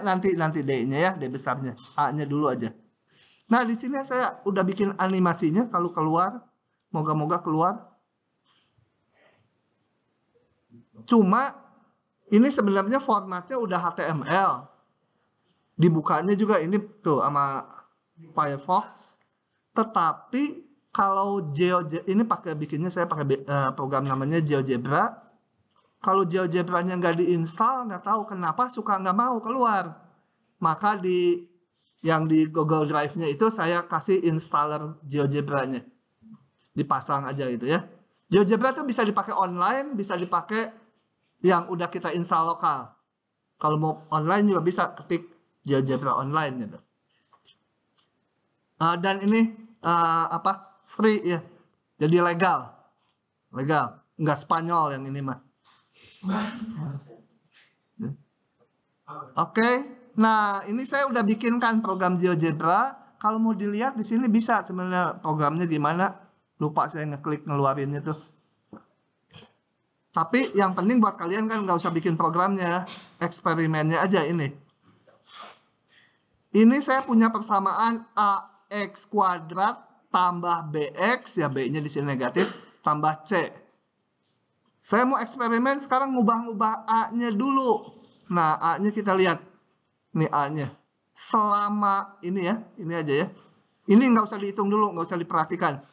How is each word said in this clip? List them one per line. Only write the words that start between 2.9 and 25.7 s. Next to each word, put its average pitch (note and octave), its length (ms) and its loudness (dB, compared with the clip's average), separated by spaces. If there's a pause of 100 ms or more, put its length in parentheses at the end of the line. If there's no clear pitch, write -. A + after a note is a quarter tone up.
Nah, A#3 160 4
di A3+ 80 -2
sini B3+ 320 -6
saya B3+ 400 -2
udah G3 160 2
bikin G3 320 0
animasinya F#3 720 2
kalau F3 240 -2
keluar. E3+ 480 0 (560)
Moga-moga D#3 480 -2
keluar. F3 480 0 (3250)
Cuma A3+ 480 4 (760)
ini A#3 240 6
sebenarnya G3+ 460 2
formatnya G3 580 -4
udah F#3+ 220 -2
H E3+ 160 -4
T F#3+ 120 -6
M D3+ 200 -2
L. D#3 400 0 (1120)
Dibukanya D#3+ 580 2
juga G3+ 240 2
ini E3+ 160 0 (240)
tuh C#3 240 2
sama C#3 400 -2 (720)
Firefox. D3+ 800 -2 (560)
Tetapi A3 720 -2 (480)
kalau G3 480 0 (140)
GeoGe-, E3+ 560 0
ini A3 160 2
pakai E3+ 320 -4
bikinnya D3+ 340 -4
saya F3 160 0
pakai D3+ 160 -4
be-, C3+ 220 0
eh, C#3 260 0
program C3+ 320 -2
namanya C#3 380 0
GeoGebra. C#3 880 0 (720)